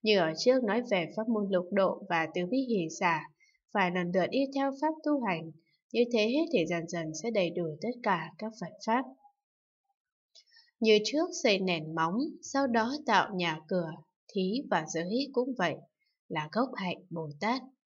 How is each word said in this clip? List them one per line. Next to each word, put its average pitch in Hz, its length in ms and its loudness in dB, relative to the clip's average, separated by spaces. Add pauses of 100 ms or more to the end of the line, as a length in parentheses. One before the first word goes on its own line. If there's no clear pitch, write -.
Như 214 180 4
ở 160 180 2
trước 254 260 4
nói 214 180 0 (100)
về 180 140 2 (120)
pháp 226 120 -4
môn 208 220 0
lục 180 200 2
độ 190 380 2
và 160 240 2
tứ 185 160 0
bi 254 80 2
hỷ 233 300 0 (120)
xả, 170 220 2 (520)
phải 185 180 2
lần 175 220 0
lượt 180 160 4
y 269 160 2 (100)
theo 269 160 0 (100)
pháp 311 120 0 (100)
tu 294 180 2
hành, 165 300 -4 (420)
như 233 100 4 (100)
thế 233 400 4
thì 175 120 4
dần 165 220 -2
dần 165 260 -6 (100)
sẽ 233 80 -2
đầy 190 180 2
đủ 175 160 -2 (160)
tất 214 80 -2 (140)
cả 165 340 -2
các 220 140 -8 (100)
Phật 185 120 -10 (120)
pháp. 247 200 2 (1700)
Như 214 240 8
trước 311 260 0 (140)
xây 202 160 4
nền 165 360 -2
móng, 165 240 0 (220)
sau 277 260 -2
đó 233 260 0 (120)
tạo 196 300 2
nhà 170 320 -2
cửa, 170 240 -2 (420)
thí 196 280 -2 (100)
và 165 220 0
giới 202 400 -2
cũng 254 240 -2
vậy, 170 180 0 (520)
là 156 240 -6
gốc 247 240 0
hạnh 185 220 -4 (120)
Bồ 160 200 -6 (100)
Tát. 240 220 -2 (240)